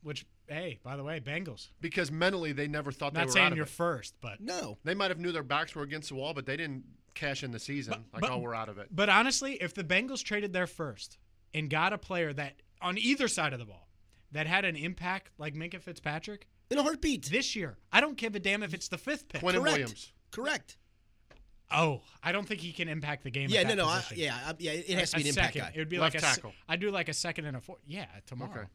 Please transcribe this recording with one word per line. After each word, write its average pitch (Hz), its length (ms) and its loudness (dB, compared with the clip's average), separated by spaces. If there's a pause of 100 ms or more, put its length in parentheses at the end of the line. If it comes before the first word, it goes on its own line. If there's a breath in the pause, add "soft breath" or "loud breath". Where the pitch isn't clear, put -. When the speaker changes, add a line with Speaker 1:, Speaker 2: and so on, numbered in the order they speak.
Speaker 1:
Which, 147 240 -8 (220)
hey, 147 340 -6
by 131 140 -8
the 139 80 -6
way, 156 160 -4
Bengals. 143 480 -6 (120)
Speaker 2:
Because 165 300 0
mentally, 170 420 2
they 147 140 0
never 147 240 -2
thought 143 220 -4
Speaker 1:
Not 165 80 0
Speaker 2:
they 170 60 4
were 127 60 0
Speaker 1:
saying 190 140 8
Speaker 2:
out 170 60 4
of 165 60 0
Speaker 1:
you're 151 80 0
Speaker 2:
it. - 40 -10
Speaker 1:
first, 170 500 -2
but 101 200 -10
Speaker 3:
No. 233 420 -6
Speaker 2:
They 165 120 -2
might 196 180 2
have 165 80 -4
knew 175 100 -2
their 165 140 -2
backs 143 320 0
were 151 60 -4
against 147 260 -6
the 139 80 -6
wall, 143 180 -2
but 131 120 -4
they 135 100 -2
didn't 143 280 -4 (300)
cash 143 300 -4
in 127 80 -4
the 113 80 -6
season. 117 500 -4
Speaker 1:
But, - 40 -20
Speaker 2:
Like, 110 80 -4
Speaker 1:
but, 214 100 2
Speaker 2:
"Oh, 127 60 0
we're 120 160 -4
out 110 140 -4
of 101 100 -10
it." 101 120 -12
Speaker 1:
but 196 180 4
honestly, 247 540 6
if 175 120 -4
the 190 100 -4
Bengals 220 400 0
traded 208 280 -2
their 180 140 2
first 147 520 -8 (360)
and 156 160 -2
got 160 220 4
a 208 60 -2
player 170 340 0
that, 139 300 -6 (180)
on 180 180 -2
either 247 300 4
side 151 240 2
of 127 80 -6
the 117 60 -10
ball, 95 200 -18 (460 soft breath)
that 151 140 -2
had 185 180 4
an 170 120 2
impact 180 520 -4 (100)
like 151 160 -6
Minkah 165 280 -8
Fitzpatrick 165 640 -8 (240)
Speaker 3:
In 269 80 4
a 285 60 6
heartbeat. 294 420 0
Speaker 1:
this 214 300 0
year, 156 200 -6 (160)
I 196 80 10
don't 285 160 2
give 214 200 -4
a - 20 -2
damn 196 240 0
if 185 100 -6
it's 180 140 -8
the 180 100 -6
fifth - 320 -6
pick. 151 120 -8
Speaker 2:
Quinnen 180 140 4
Speaker 3:
Correct. - 100 6
Speaker 2:
Williams. 135 480 0 (180)
Speaker 3:
Correct. - 460 -4 (960)
Speaker 1:
Oh, 151 300 2 (200 loud breath)
I 156 80 -2
don't 196 160 0
think 202 140 -4
he 170 120 -8
can 170 160 -2
impact 147 360 -4
the 135 80 -6
game 139 180 0
Speaker 3:
Yeah, 208 120 6
Speaker 1:
at - 60 6
that 214 80 4
Speaker 3:
no, - 80 4
no, 151 60 4
I, 175 80 4
Speaker 1:
position. - 240 -6
Speaker 3:
yeah, 131 140 0 (100)
I, 160 140 -4
yeah, 170 100 -2
it 160 180 -4 (100)
has 175 140 2
Speaker 1:
A 165 40 2
Speaker 3:
to - 0 -
be 160 60 4
an 143 120 4
impact 175 200 2
Speaker 1:
second. 147 80 -2
Speaker 3:
guy. 87 120 -6
Speaker 1:
It 156 60 -8
would 160 80 -2
be 175 100 -2
Speaker 2:
Left 160 160 4
Speaker 1:
like 156 80 0
a 165 40 4
se-, 135 100 6
Speaker 2:
tackle. 110 160 -6 (160 loud breath)
Speaker 1:
I'd 170 120 0
do, 208 120 0
like, 175 160 0
a 160 40 -4
second 165 340 -4
and 139 100 -6
a 123 40 -8
fourth. 185 260 -16
Yeah, 156 200 -10 (200)
tomorrow. 123 260 -10
Speaker 2:
Okay. 107 220 -8